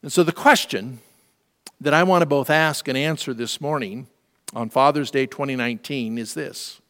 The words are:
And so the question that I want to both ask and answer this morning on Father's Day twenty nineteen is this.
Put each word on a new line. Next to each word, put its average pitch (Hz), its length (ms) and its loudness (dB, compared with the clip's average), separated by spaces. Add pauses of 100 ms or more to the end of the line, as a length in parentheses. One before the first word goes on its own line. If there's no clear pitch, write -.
And 143 120 -12
so 180 100 6
the 156 80 2
question 127 680 2 (760)
that 143 140 2
I 160 80 6
want 180 220 4
to - 20 2
both 139 240 0
ask 156 380 2
and 131 100 -2
answer 147 380 -2
this 113 260 -8
morning 131 460 -6 (480)
on 113 120 -6
Father's 143 440 2
Day 135 160 0
twenty 139 280 -6
nineteen 120 640 -4
is 117 160 -8
this. - 560 -12